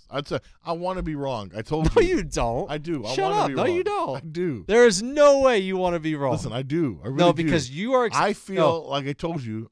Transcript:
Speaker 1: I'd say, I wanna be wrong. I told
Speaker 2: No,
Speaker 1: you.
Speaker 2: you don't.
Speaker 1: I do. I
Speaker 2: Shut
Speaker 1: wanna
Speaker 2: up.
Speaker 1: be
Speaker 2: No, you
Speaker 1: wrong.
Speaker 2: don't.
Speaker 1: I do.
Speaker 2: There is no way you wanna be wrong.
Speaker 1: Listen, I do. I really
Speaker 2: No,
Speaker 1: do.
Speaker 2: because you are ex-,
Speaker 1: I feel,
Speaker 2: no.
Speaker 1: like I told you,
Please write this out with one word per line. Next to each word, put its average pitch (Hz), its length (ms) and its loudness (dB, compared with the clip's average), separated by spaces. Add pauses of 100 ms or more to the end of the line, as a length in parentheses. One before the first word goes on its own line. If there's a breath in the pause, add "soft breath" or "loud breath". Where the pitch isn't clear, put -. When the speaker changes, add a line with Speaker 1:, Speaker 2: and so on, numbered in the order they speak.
Speaker 1:
I'd 139 160 -6
say, - 140 -6 (240 soft breath)
I 170 80 -8
wanna 175 320 -4
be 156 120 -6
wrong. 127 380 -6
I 107 80 -6
told 156 320 0
Speaker 2:
No, 466 80 -2
Speaker 1:
you. 359 160 0
Speaker 2:
you 208 60 -2
don't. 139 480 -4
Speaker 1:
I 151 60 -6
do. 151 280 -6
I 110 80 -4
Speaker 2:
Shut 392 160 -2
Speaker 1:
wanna 415 120 0
Speaker 2:
up. 330 80 0
Speaker 1:
be - 60 -4
Speaker 2:
No, 185 100 0
you 349 100 0
Speaker 1:
wrong. 359 80 0
Speaker 2:
don't. 370 340 -4
Speaker 1:
I - 40 -10
do. 156 480 -4
Speaker 2:
There 233 180 8
is 196 160 2
no 277 380 6
way 254 180 6
you 190 160 -2
wanna 180 240 0
be 156 160 -2
wrong. 139 160 0
Speaker 1:
Listen, 117 220 -2
I 123 80 -4
do. 139 420 -2
I 101 40 -8
really 135 100 -4
Speaker 2:
No, 170 160 6
Speaker 1:
do. 165 100 -2
Speaker 2:
because 147 260 0
you 180 240 -6
are 254 120 4
ex-, 190 100 -2
Speaker 1:
I 170 160 2
feel, 196 240 -10
Speaker 2:
no. 165 280 4
Speaker 1:
like 139 220 -4
I 139 60 -4
told 165 320 -6
you, 110 280 -8